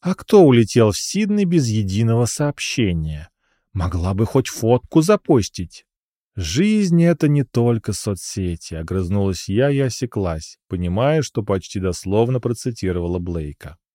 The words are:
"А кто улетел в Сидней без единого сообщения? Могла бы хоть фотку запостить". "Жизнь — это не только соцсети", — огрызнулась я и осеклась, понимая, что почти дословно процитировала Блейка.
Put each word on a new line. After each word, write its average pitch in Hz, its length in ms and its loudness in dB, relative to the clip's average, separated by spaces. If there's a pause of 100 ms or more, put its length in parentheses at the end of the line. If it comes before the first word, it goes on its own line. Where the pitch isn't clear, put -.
"А 180 140 -2
кто - 280 6
улетел 117 500 6
в - 60 -4
Сидней 208 460 -2
без 165 240 0
единого 110 580 0
сообщения? 85 1040 -4 (420)
Могла 87 420 -2
бы 107 120 0
хоть 131 220 -2
фотку 123 540 0
запостить". 151 800 0 (520)
"Жизнь — 170 680 0
это 165 240 2
не 143 160 2
только 117 480 0
соцсети", — 90 840 -6
огрызнулась 92 720 -2
я 123 220 2
и 139 80 0
осеклась, 107 800 -4 (100)
понимая, 101 540 0
что 120 200 -6
почти 98 360 -4
дословно 104 640 0
процитировала 90 800 -4
Блейка. 80 560 -8 (180)